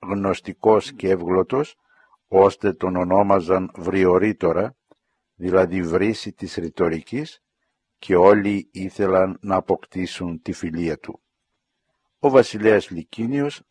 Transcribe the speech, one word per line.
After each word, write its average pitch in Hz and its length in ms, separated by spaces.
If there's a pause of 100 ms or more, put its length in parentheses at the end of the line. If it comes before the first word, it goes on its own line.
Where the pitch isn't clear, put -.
γνωστικός 98 920
και - 160
εύγλωτος, 92 680 (520)
ώστε 98 440
τον 92 240
ονόμαζαν 92 760
Βριορήτορα, 92 1000 (580)
δηλαδή 90 480
βρύση 95 500
της - 220
ρητορικής, 85 880 (560)
και - 180
όλοι 101 560
ήθελαν 95 680
να 95 160
αποκτήσουν 90 840
τη 98 100
φιλία 82 460
του. - 240 (960)
Ο 147 120
βασιλέας 110 600
Λυκίνιος 120 800